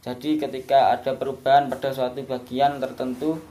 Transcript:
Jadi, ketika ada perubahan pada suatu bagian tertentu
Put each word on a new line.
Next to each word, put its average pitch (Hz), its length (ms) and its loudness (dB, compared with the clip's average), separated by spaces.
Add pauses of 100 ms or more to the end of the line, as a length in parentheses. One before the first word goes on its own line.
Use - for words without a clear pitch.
Jadi, 131 380 -4
ketika 131 560 2
ada 131 240 -2
perubahan 135 480 4
pada 131 240 -4
suatu 131 320 -4
bagian 131 560 -2
tertentu 131 720 -4